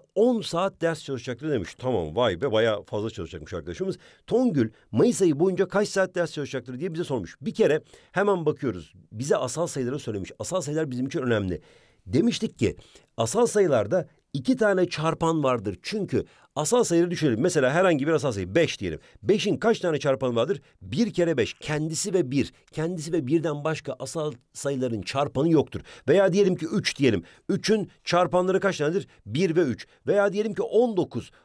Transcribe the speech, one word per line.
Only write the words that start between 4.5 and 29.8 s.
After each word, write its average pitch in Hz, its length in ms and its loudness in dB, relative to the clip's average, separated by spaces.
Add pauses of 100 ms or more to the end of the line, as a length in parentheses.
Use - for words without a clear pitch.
Mayıs 185 300 2
ayı 160 180 2
boyunca 185 280 2
kaç 202 200 0
saat 190 280 -2
ders 165 160 -2
çalışacaktır 131 480 -8
diye 170 140 -6
bize 165 100 -4
sormuş. 123 380 -6
Bir 220 120 -6
kere 156 280 4 (300)
hemen 190 340 0
bakıyoruz. 110 480 -4 (180)
Bize 131 260 -2
asal 139 300 -4
sayıları 135 320 -4
söylemiş. 101 400 -8
Asal 170 220 -4
sayılar 147 300 -4
bizim 123 160 -2
için 127 120 -4
önemli. 107 420 0 (440)
Demiştik 180 540 0
ki 101 160 0 (420)
asal 190 280 2
sayılarda 165 600 2 (260)
iki 143 240 0
tane 190 320 2
çarpan 160 540 0
vardır. 113 380 0
Çünkü 180 440 -4 (300)
asal 180 280 2
sayıları 170 280 2
düşünelim. 135 300 0
Mesela 147 300 2
herhangi 160 360 2
bir 165 40 2
asal 143 200 0
sayı 98 240 -4
beş - 240 2
diyelim. 80 200 -4 (240)
Beşin 180 340 2
kaç 214 220 2
tane 160 200 0
çarpanı 131 360 0
vardır? 143 260 0 (200)
Bir 143 320 -2
kere 165 240 2
beş. - 160 0
Kendisi 156 600 -4
ve 160 180 2
bir. 135 220 0 (180)
Kendisi 160 420 -6
ve 165 140 0
birden 151 360 0
başka 151 360 -4
asal 151 340 -6 (200)
sayıların 127 480 -4
çarpanı 135 480 0
yoktur. 131 320 2 (260)
Veya 185 260 6
diyelim 190 220 4
ki 160 100 -6
üç - 320 -2
diyelim. 113 260 4 (260)
Üçün 196 400 0 (140)
çarpanları 180 560 2
kaç 190 180 0
tanedir? 156 300 -2 (180)
Bir 156 300 0
ve 175 60 4
üç. 127 260 -2 (200)